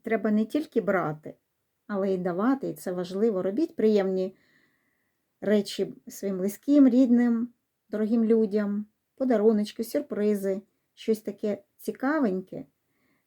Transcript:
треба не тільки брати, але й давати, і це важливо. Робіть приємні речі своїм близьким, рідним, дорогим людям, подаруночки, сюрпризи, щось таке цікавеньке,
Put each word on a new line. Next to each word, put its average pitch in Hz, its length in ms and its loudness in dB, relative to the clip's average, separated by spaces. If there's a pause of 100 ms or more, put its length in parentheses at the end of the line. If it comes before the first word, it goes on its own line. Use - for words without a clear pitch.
треба 214 280 -2
не 214 140 2
тільки 294 360 -2
брати, 160 540 -4 (520)
але 196 260 -2
й 190 40 0
давати, 185 520 -2
і 165 40 -6
це 185 180 -10
важливо. 185 500 -2
Робіть 208 340 -2
приємні 190 600 2 (1040)
речі 202 520 -2 (140)
своїм 196 300 -8
близьким, 262 520 4
рідним, 240 600 4 (400)
дорогим 220 360 0
людям, 208 600 0 (300)
подаруночки, 220 680 2
сюрпризи, 208 800 -2 (320)
щось 220 280 -2
таке 208 420 -6 (140)
цікавеньке, 226 880 -4 (600)